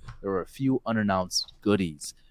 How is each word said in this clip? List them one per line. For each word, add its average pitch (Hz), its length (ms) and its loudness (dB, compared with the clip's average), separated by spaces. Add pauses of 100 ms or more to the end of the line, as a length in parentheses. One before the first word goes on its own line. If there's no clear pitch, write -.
(220)
there 98 80 -2
are 95 100 0
a 80 60 -6
few 131 400 0
unannounced 101 760 0
goodies 95 540 0 (160)